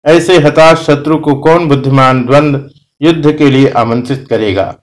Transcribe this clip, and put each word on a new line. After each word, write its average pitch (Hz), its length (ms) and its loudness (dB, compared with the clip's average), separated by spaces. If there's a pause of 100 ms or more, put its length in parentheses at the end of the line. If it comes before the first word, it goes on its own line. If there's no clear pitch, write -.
ऐसे 170 320 2
हताश 160 400 2
शत्रु 151 400 -2
को 147 160 -2
कौन 160 340 0
बुद्धिमान 131 560 0
द्वंद्व 143 460 0 (320)
युद्ध 151 300 0
के 147 180 2
लिए 131 180 2
आमंत्रित 120 600 -4
करेगा? 104 520 -4